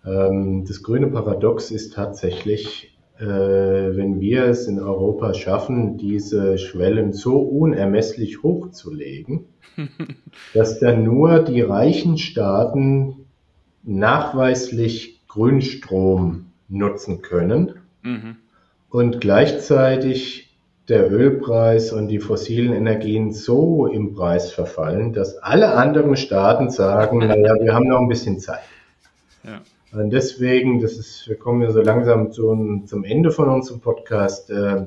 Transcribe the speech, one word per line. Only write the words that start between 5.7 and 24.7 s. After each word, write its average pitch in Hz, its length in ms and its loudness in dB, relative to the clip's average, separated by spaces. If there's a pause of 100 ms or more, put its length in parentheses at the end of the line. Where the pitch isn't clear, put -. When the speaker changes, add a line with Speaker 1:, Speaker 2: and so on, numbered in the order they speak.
Speaker 1:
diese 101 580 -2
Schwellen 98 560 -2
so 127 260 0
unermesslich 113 1040 0
hochzulegen, 131 1000 -6 (300)
Speaker 2:
<laughs> - 800 -14
Speaker 1:
dass 110 240 2
dann 117 240 4
nur 151 380 4
die 120 220 0
reichen 156 540 2
Staaten 135 1080 0 (560)
nachweislich 113 1400 -2
Grünstrom 95 1160 0 (260)
nutzen 98 540 -4
können 101 540 0 (260)
Speaker 2:
Mhm. 113 360 -10 (520)
Speaker 1:
und 120 300 0
gleichzeitig 131 1400 2 (320)
der 101 240 4
Ölpreis 113 800 2
und 107 160 -4
die 104 100 -2
fossilen 117 540 -2
Energien 107 600 -2
so 147 540 2
im 107 280 -4
Preis 87 360 -2
verfallen, 90 600 -4